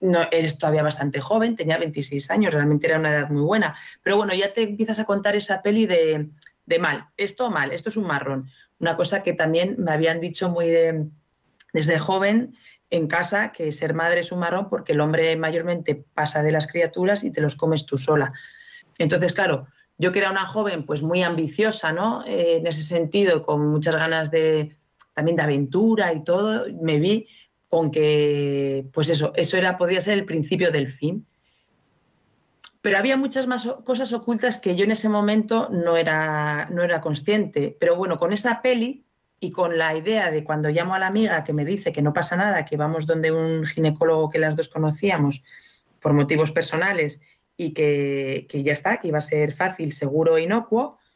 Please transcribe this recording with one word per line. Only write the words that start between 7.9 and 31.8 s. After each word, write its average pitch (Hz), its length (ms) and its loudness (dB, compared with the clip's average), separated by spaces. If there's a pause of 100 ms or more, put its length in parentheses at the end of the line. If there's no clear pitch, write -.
es 208 80 -4
un 202 80 -2
marrón, 135 420 -4 (300)
una 165 180 0
cosa 180 260 -2
que 170 120 -2
también 170 440 0
me 170 140 0
habían 160 280 2
dicho 175 280 -4
muy 170 220 0
de, 165 360 2 (680)
desde 160 240 2
joven 196 560 0 (380)
en 160 140 0
casa, 175 460 -2
que 160 180 -4
ser 156 240 -4
madre 170 240 0
es 170 140 -6
un 180 80 -4
marrón 180 280 -2
porque - 260 -2
el 147 60 2
hombre 160 360 2
mayormente 160 580 -2 (180)
pasa 151 300 -2
de 156 80 2
las 151 160 0
criaturas 180 560 0
y 214 80 -4
te - 100 -4
los 147 140 0
comes 156 320 -2
tú 143 100 -4
sola. 135 360 0 (640)
Entonces, 170 340 2
claro, 170 360 0 (280)
yo 180 140 2
que 185 80 0
era 196 140 2
una 196 140 -2
joven, 190 380 -2
pues, 151 160 -4
muy 170 220 0
ambiciosa, 170 680 0
¿no? 214 340 -2
Eh, 170 300 2
en 165 100 -2
ese 156 160 -4
sentido, 170 600 2
con 151 260 0
muchas 151 260 2
ganas 160 380 0
de, 156 440 2 (380)
también 165 220 0
de 156 80 0
aventura 170 680 2
y 151 120 -4
todo, 214 420 0 (160)
me 160 160 2
vi 208 300 0 (400)
con 160 240 0
que, 143 1000 2
pues 156 160 0
eso, 151 280 0
eso 170 200 0
era, 185 220 0
podía 180 220 0
ser 202 180 0
el 196 60 -2
principio 170 480 0
del 139 160 0
fin. 165 360 -6 (1600)